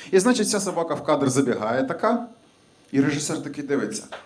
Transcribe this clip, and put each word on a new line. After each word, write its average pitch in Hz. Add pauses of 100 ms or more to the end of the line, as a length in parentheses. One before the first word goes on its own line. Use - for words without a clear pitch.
(120)
І, 190
значить, 208
ця 208
собака 165
в -
кадр 139
забігає 120
така, 220 (680)
і 135
режисер 147
такий 143
дивиться: 110 (220)